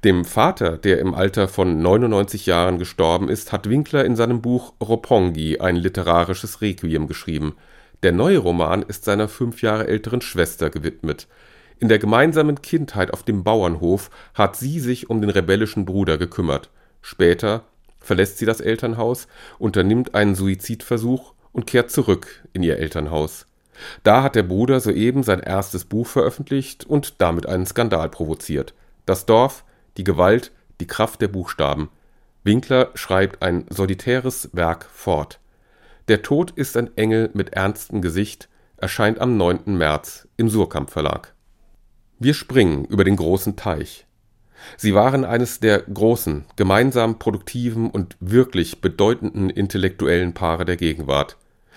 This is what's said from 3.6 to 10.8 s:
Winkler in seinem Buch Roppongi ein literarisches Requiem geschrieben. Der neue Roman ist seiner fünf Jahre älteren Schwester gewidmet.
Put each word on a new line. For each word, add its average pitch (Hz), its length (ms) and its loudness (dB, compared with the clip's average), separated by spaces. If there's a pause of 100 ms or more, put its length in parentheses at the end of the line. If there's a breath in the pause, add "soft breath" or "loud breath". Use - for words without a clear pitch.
Winkler 139 340 0
in 123 100 0
seinem 117 280 0
Buch 123 400 -2
Roppongi 90 800 0
ein 90 160 2
literarisches 87 840 0
Requiem 82 460 -2
geschrieben. 76 500 -6 (460 soft breath)
Der 90 100 4
neue 151 260 4
Roman 87 440 0
ist - 220 -12
seiner 104 240 0
fünf 117 340 -6
Jahre 110 240 0
älteren 110 340 -2
Schwester - 480 -2
gewidmet. 76 580 -6 (520 soft breath)